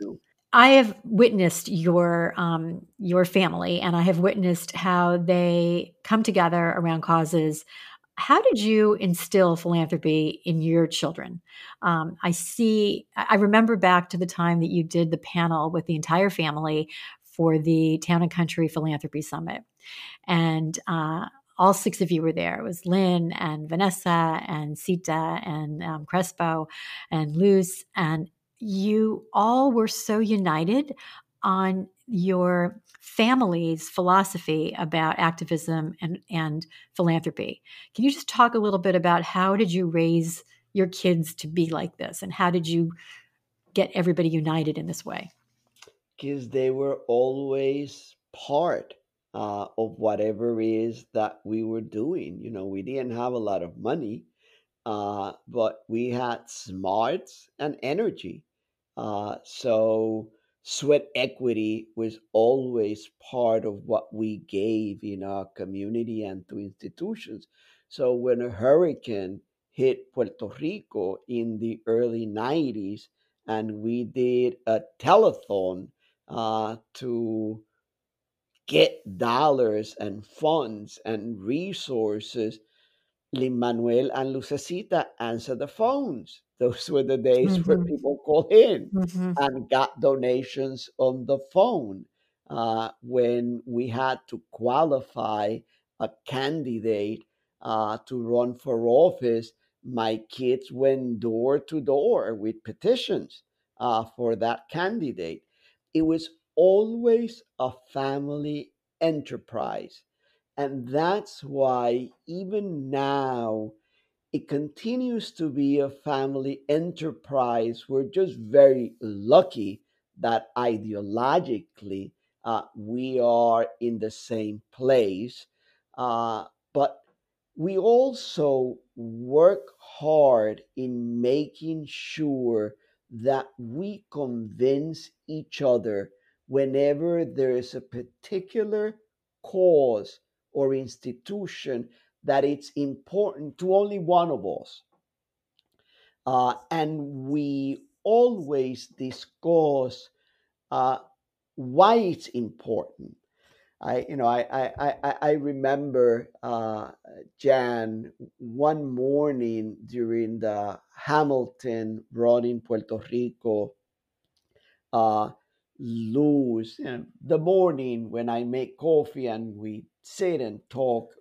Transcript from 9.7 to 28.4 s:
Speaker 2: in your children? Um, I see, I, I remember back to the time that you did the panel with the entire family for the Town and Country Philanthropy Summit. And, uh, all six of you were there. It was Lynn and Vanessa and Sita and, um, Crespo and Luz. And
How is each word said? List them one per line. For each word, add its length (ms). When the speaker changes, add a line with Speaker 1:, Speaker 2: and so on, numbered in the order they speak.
Speaker 2:
in 180
your 240
children? 540
Um, 400
I 80
see, 840
I, 140
I 40
remember 400
back 360
to 60
the 100
time 340
that 100
you 140
did 260
the 80
panel 540
with 140
the 100
entire 340
family 580
for 340
the 400
Town 240
and 80
Country 380
Philanthropy 540
Summit. 420
And, 580
uh, 400
all 160
six 260
of 120
you 100
were 100
there. 280
It 20
was 240
Lynn 460
and 360
Vanessa 800
and 320
Sita 680
and, 380
um, 240
Crespo 640
and 240
Luz. 500
And 340